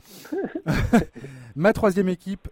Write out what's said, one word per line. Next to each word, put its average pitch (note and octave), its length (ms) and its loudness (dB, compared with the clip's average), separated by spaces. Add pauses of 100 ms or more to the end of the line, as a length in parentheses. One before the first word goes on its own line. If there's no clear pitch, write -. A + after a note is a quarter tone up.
(280)
<laughs> D#3+ 1300 -2
Ma F#3+ 180 4
troisième F#3+ 360 0
équipe, F#3 420 -8